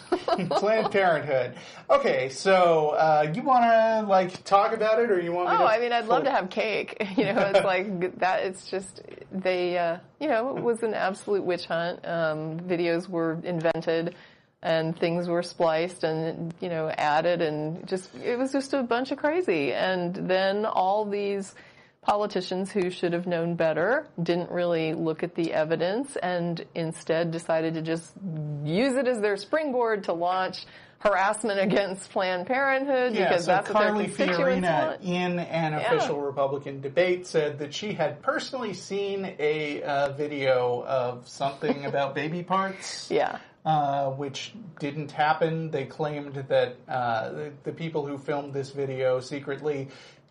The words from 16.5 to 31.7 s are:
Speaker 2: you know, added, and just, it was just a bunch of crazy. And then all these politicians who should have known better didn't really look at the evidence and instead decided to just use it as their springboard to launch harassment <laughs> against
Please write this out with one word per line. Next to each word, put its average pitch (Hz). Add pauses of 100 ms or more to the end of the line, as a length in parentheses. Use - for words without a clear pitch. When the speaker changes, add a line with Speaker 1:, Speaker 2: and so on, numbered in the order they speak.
Speaker 2:
you 185
know, 160
added, 160
and 151
just, 185
it 247
was 269
just 269
a 277
bunch 247
of 285
crazy. 262
And 180 (120)
then 190
all 202
these 202 (480)
politicians 196
who 185
should 180
have 175
known 170
better 170 (160)
didn't 170
really 170
look 160
at 175
the 165
evidence 165
and 175
instead 165
decided 165
to 160
just 165 (500)
use 220
it 262
as 247
their 202
springboard 240
to 190
launch 180 (340)
harassment 202
<laughs> -
against 196